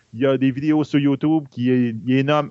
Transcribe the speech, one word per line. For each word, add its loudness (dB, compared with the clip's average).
Il -8
y 2
a 2
des 0
vidéos 0
sur -2
YouTube 0
qui, -4
il 0
les 2
nomme 0